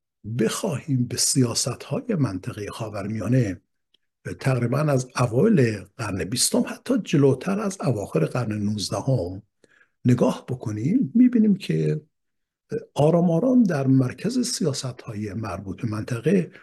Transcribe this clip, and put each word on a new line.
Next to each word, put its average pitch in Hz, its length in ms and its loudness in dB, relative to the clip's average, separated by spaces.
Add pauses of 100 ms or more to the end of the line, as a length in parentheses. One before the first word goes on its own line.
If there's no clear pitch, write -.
(380)
بخواهیم 139 680 -2
به 123 100 -6
سیاست‌های 131 1000 -2
منطقهٔ 104 560 -4
خاورمیانه 107 920 -2 (800)
تقریباً 123 380 0
از 143 380 0
اوایل 120 680 2 (120)
قرن 98 280 -4
بیستم - 440 0
حتی - 260 -4 (100)
جلوتر 143 560 2
از 196 200 -4
اواخر 143 440 -2
قرن 120 280 -4
نوزدهم 104 920 -2 (640)
نگاه 127 440 2
بکنیم، 131 680 -2
می‌بینیم 226 420 6
که 156 440 -2 (920)
آرام 170 360 4
آرام 247 320 4
در 151 240 2
مرکز 135 600 2
سیاست‌های 113 880 -6
مربوط 98 480 -8
به 123 60 -4
منطقه 117 640 0 (120)